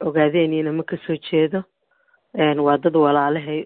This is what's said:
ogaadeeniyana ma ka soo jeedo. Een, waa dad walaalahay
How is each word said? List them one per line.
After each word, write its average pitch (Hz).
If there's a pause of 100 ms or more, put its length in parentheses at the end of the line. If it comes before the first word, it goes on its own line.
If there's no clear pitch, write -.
ogaadeeniyana 156
ma 160
ka 165
soo 165
jeedo. 160 (720)
Een, 151
waa 143
dad 156
walaalahay 147